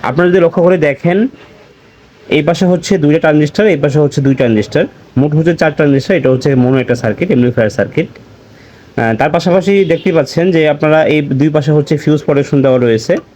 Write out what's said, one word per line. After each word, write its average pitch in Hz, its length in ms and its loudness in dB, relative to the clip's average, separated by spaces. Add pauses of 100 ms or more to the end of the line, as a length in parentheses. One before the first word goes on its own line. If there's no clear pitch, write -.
আপনারা 165 260 0
যদি 185 100 2
লক্ষ্য 170 240 0
করে 180 140 4
দেখেন, 170 500 0 (1000)
এই 151 120 0
পাশে 170 240 0
হচ্ছে 180 320 0
দুইটা 151 220 2
ট্রানজিস্টর, 151 480 0
এই 170 100 2
পাশে 143 220 0
হচ্ছে 147 220 0
দুই 135 140 2
ট্রানজিস্টর, 120 500 0 (320)
মোট 147 180 0
হচ্ছে 160 200 0
চার 160 160 0
ট্রানজিস্টর। 139 420 0
এটা 151 160 0
হচ্ছে 131 260 0
mono 127 200 2
একটা 123 200 -2
সার্কিট, 117 320 -4
অ্যামপ্লিফায়ার 123 420 0
সার্কিট। - 380 -4
আহ, - 1080 -8
তার 143 120 0
পাশাপাশি 180 560 0
দেখতেই 165 280 -2
পাচ্ছেন 165 380 0
যে 156 180 2
আপনারা 151 360 2
এই 151 160 0
দুই 139 280 0
পাশে 151 220 -2
হচ্ছে 151 260 0
ফিউজ 147 260 0
প্রোটেকশন 143 380 0
দেওয়া 131 160 2
রয়েছে। 117 400 0 (180)